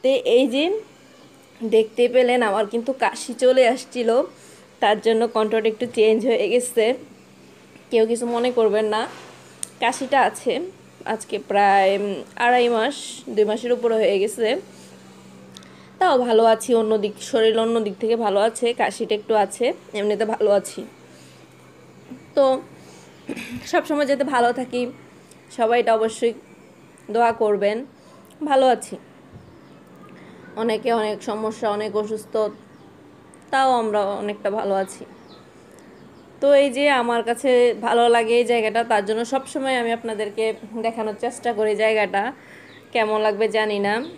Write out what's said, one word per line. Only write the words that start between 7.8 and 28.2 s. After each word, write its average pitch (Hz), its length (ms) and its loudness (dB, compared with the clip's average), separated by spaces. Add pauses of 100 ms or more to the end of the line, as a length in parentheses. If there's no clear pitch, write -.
কেউ 220 160 4
কিছু 233 200 -2
মনে 240 240 -2
করবেন 220 340 2
না। 214 180 -2 (760)
কাশিটা 254 400 0
আছে 220 320 0 (520)
আজকে 220 340 -8
প্রায়, 196 600 2
উম, 202 160 -4 (220)
আড়াই 240 320 2
মাস, 233 280 -2 (320)
দুই 214 160 2
মাসের 226 280 -2
উপরে 226 220 0
হয়ে 202 240 2
গেছে, 208 300 -2 (1500)
তাও 339 200 4
ভালো 233 260 4
আছি। 226 300 2
অন্য 220 240 2
দিক, 202 220 -4
শরীর 220 380 2
অন্য 233 220 0
দিক 208 200 -4
থেকে 226 160 0
ভালো 202 240 0
আছে, 226 320 0
কাশিটা 214 420 -4
একটু 214 200 -4
আছে, 214 380 0 (220)
এমনিতে 208 300 -2
ভালো 214 260 0
আছি। 196 300 0 (1500)
তো 277 100 4 (1200)
সবসময় 294 400 -2
যাতে 277 180 0
ভালো 247 280 0
থাকি, 247 340 -6 (720)
সবাই 233 240 2
এটা 226 140 2
অবশ্যই 220 380 0 (800)
দোয়া 233 220 2
করবেন। 208 440 0 (680)